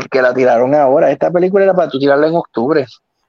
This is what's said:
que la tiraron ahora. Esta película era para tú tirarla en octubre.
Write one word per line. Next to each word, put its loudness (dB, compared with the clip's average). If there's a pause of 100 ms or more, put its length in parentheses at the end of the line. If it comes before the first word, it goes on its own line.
(120)
que 0
la 2
tiraron 2
ahora. 2
Esta -2
película 0
era 2
para -2
tú -8
tirarla 0
en -2
octubre. -2 (420)